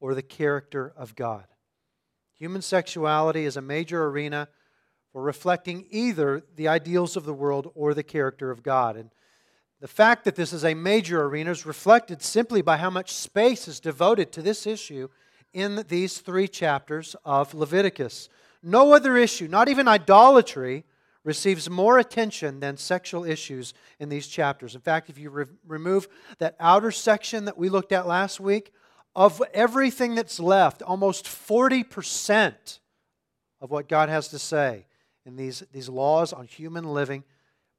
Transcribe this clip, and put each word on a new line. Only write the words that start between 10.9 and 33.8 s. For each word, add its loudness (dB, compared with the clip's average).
arena -4
is -12
reflected 2
simply -2
by 2
how -2
much -6
space 0
is -16
devoted 0
to -12
this -4
issue -10
in -6
these -4
three -2
chapters -4
of 0
Leviticus. -2
No 6
other 6
issue, 2
not 4
even 2
idolatry, 6
receives -4
more 4
attention -2
than -6
sexual -6
issues -8
in -10
these -8
chapters. -4
In -20
fact, -4
if -20
you -18
re-, -8
remove -4
that -4
outer 4
section -2
that -10
we -2
looked -2
at 0
last -2
week, -4
of 4
everything 0
that's -6
left, 4
almost -2
forty 0
percent -2
of -16
what -6